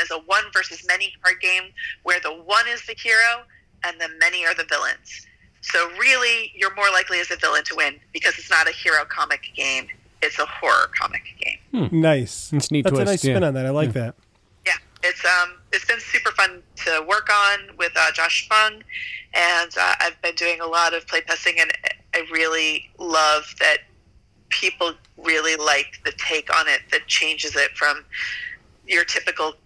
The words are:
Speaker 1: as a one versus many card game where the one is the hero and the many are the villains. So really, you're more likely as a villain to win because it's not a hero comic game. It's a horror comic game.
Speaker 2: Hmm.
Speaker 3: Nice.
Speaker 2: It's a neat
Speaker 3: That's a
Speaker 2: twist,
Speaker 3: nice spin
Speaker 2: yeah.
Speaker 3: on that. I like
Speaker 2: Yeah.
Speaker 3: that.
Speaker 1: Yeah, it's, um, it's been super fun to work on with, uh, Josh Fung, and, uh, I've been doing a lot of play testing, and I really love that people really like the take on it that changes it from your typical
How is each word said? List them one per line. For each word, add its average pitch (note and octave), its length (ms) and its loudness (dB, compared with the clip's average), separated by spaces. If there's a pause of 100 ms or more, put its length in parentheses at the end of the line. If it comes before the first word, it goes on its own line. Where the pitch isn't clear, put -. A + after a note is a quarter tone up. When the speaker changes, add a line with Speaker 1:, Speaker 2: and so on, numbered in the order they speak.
Speaker 1:
as E3+ 100 -2
a E3 100 -4
one G3 240 2 (100)
versus - 320 -4
many F3+ 260 -2 (100)
card F#3 200 2
game F#3 220 0 (400)
where F3+ 160 2
the D#3 120 -6
one F#3 360 0
is A#3+ 180 -6
the A3+ 100 -10
hero A#3 460 2 (420)
and E3+ 160 -8
the E3 80 -4 (100)
many F3 280 0
are E3+ 80 2
the E3+ 100 -4
villains. - 640 -4 (340)
So E3+ 380 0
really, A#3+ 560 2
you're G3 200 -2
more G3+ 160 2
likely F#3 300 0
as F3 100 -6
a F3 60 -4
villain D#3+ 280 0
to - 120 -8
win D3 240 -2 (140)
because G3 240 -2
it's - 120 -16
not D#3+ 160 4
a - 60 0
hero D#3 320 0
comic D3 500 -4
game. C3+ 340 -4 (340)
It's D3+ 160 -2
a D3+ 60 -2
horror - 540 2
comic - 240 -4 (200)
game. - 460 -2
Speaker 2:
Hmm. E3 120 2
Speaker 3:
Nice. D3+ 520 2
Speaker 2:
It's D3 160 0
a - 60 -4
neat D3 80 4
Speaker 3:
That's C#3 100 2
a C#3 40 2
Speaker 2:
twist, B2+ 140 2
Speaker 3:
nice F#3 120 0
spin C3+ 180 2
Speaker 2:
yeah. E3+ 80 2
Speaker 3:
on C3+ 60 0
that. C3 100 -4
I C3 60 -2
like C#3 240 0
Speaker 2:
Yeah. B2+ 80 -2
Speaker 3:
that. A#2 120 -8 (520)
Speaker 1:
Yeah, F3+ 60 2 (300)
it's, F3+ 220 -2
um, F3+ 300 2 (180)
it's F#3+ 140 -2
been A#3 120 2
super A3 340 -2
fun F#3+ 300 0 (220)
to D#3+ 240 0
work G#3 240 0
on G3+ 460 2
with, E3+ 180 -2
uh, D#3+ 160 4
Josh E3 340 0
Fung, G#3+ 360 2 (500)
and, F3 460 2
uh, - 220 4
I've E3 200 -2
been E3+ 140 -4
doing E3+ 260 -2
a E3+ 60 -6
lot E3 260 2
of E3 140 -6
play E3 160 -2
testing, E3 360 -2
and D#3+ 140 4 (420)
I E3 160 -2
really D#3+ 680 -2
love D#3 600 2
that D3+ 180 4 (720)
people F3 420 -2 (240)
really D#3+ 400 0
like D3+ 480 0
the D3 80 -4
take - 420 -4
on D#3+ 140 2
it C3+ 140 2 (100)
that D3+ 140 -2
changes D#3 500 -2
it C#3+ 180 0
from D3 300 -2 (840)
your E3+ 180 2
typical - 500 -2 (100)